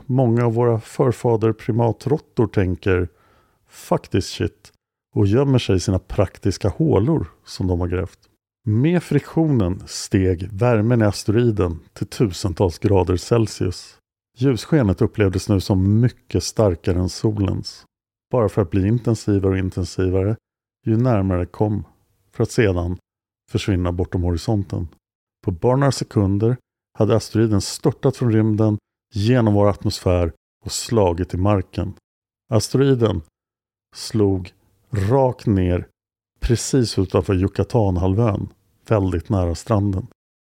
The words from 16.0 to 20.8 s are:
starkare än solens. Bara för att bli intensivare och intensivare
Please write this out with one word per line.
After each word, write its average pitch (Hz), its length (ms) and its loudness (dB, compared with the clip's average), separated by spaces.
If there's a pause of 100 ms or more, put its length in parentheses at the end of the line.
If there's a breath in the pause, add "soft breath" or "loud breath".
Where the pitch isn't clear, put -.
starkare 95 560 0
än 92 100 0
solens. 98 760 -4 (460)
Bara 113 180 2
för - 120 0
att 92 100 -2
bli 95 160 2
intensivare 107 640 0
och 95 80 0
intensivare 92 760 -2 (500)